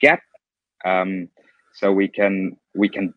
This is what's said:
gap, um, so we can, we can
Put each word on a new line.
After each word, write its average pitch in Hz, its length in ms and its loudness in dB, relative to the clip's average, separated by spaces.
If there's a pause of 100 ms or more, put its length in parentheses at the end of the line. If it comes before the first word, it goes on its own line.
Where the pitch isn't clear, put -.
gap, 151 220 4 (640)
um, 92 420 -2 (460)
so 98 180 0
we 98 160 2
can, 98 480 -2 (180)
we 101 140 0
can 98 280 -6